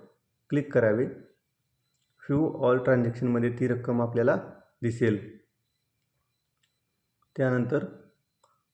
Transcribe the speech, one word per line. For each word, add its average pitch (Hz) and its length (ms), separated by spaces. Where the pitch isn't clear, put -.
क्लिक 143 240
करावे. 117 320
View 147 200
all 127 220
ट्रान्झॅक्शनमध्ये 120 680
ती 127 80
रक्कम 120 340
आपल्याला 117 340
दिसेल. 110 560
त्यानंतर 127 480